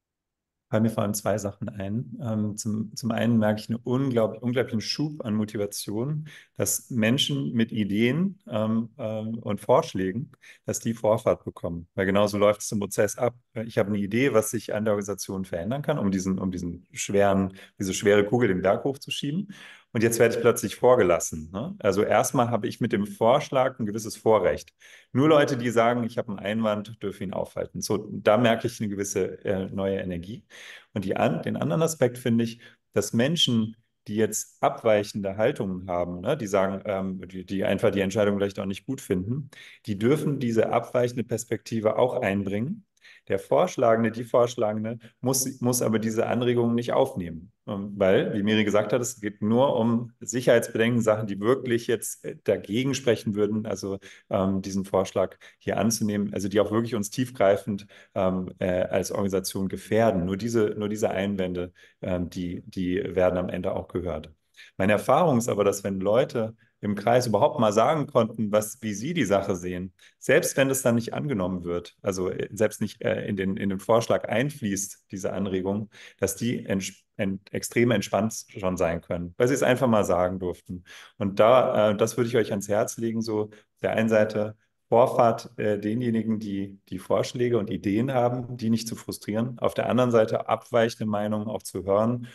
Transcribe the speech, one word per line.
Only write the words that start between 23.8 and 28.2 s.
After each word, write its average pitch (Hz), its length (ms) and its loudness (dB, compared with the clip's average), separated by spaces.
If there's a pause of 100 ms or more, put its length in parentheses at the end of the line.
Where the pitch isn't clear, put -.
gewisses 107 300 -8
Vorrecht. 90 580 2 (380)
Nur 135 160 4
Leute, 143 280 6
die 120 140 -2
sagen, 117 320 4
ich 113 160 -4
habe 113 120 -6
einen 95 100 -8
Einwand, 107 600 -2
dürfen 98 220 -8
ihn 95 100 -6
aufhalten. - 480 -6
So, 104 300 -2
da 107 260 4